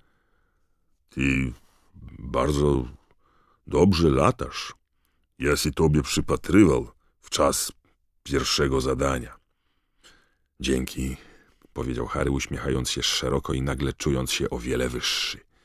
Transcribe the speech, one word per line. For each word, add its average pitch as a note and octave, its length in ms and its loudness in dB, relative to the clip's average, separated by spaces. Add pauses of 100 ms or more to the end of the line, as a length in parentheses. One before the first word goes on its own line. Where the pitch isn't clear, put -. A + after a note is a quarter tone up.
(1080)
„Ty C2+ 420 0 (680)
bardzo C#2+ 680 0 (800)
dobrze E2+ 440 4
latasz. - 640 0 (640)
Ja C#2+ 180 2
się D2+ 160 -2
tobie D2+ 300 4
przypatrywał D#2+ 880 4 (300)
w - 100 -20
czas - 420 0 (500)
pierwszego C2+ 580 0
zadania”. C2 560 -2 (1200)
„Dzięki”, C2 560 -4 (560)
powiedział B1 340 -6
Harry, C#2 240 -2
uśmiechając C2 600 -2
się C#2+ 120 -4
szeroko - 500 -2
i C2 100 -2
nagle C2 300 -2
czując C2 400 -2
się - 180 -2
o C2 80 -6
wiele B1 300 -2
wyższy. - 520 -4 (240)